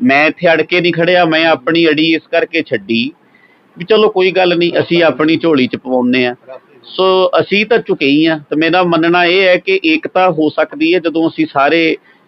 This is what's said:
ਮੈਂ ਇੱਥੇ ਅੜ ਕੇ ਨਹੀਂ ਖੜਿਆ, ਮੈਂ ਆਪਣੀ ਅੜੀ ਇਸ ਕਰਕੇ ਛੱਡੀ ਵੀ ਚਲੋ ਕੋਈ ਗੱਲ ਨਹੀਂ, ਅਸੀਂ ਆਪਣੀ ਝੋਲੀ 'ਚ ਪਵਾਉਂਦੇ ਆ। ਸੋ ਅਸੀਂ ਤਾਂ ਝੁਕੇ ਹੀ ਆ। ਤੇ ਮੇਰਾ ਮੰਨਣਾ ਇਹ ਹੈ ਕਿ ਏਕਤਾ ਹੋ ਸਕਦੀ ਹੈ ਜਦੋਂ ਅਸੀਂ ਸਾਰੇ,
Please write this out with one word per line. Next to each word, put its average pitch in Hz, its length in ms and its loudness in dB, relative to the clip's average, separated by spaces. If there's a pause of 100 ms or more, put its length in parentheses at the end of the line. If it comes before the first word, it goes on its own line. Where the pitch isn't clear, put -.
ਮੈਂ 139 240 2
ਇੱਥੇ 165 260 0
ਅੜ 156 100 2
ਕੇ 175 180 -2
ਨਹੀਂ 175 120 -2
ਖੜਿਆ, 175 320 2
ਮੈਂ 160 220 0
ਆਪਣੀ 165 400 0
ਅੜੀ 160 280 0
ਇਸ 156 160 -4
ਕਰਕੇ 165 320 -2
ਛੱਡੀ 113 500 -6 (640)
ਵੀ 175 60 -12
ਚਲੋ 214 240 2
ਕੋਈ 185 220 0
ਗੱਲ 175 280 0
ਨਹੀਂ, 170 220 0
ਅਸੀਂ 170 220 0
ਆਪਣੀ 156 340 0
ਝੋਲੀ 156 300 0
'ਚ 117 100 -8
ਪਵਾਉਂਦੇ 127 500 -2
ਆ। 123 80 -6 (500)
ਸੋ 185 460 0 (100)
ਅਸੀਂ 202 260 -2
ਤਾਂ 233 120 0
ਝੁਕੇ 170 280 -4
ਹੀ 147 200 2
ਆ। 160 120 -2 (120)
ਤੇ 147 60 -4
ਮੇਰਾ 165 260 2
ਮੰਨਣਾ 170 420 2
ਇਹ 180 180 2
ਹੈ 185 140 4
ਕਿ 190 280 -2
ਏਕਤਾ 165 460 0
ਹੋ 156 180 -2
ਸਕਦੀ 156 460 -2
ਹੈ 185 40 0
ਜਦੋਂ 165 300 -2
ਅਸੀਂ 156 240 -2
ਸਾਰੇ, 156 440 0 (320)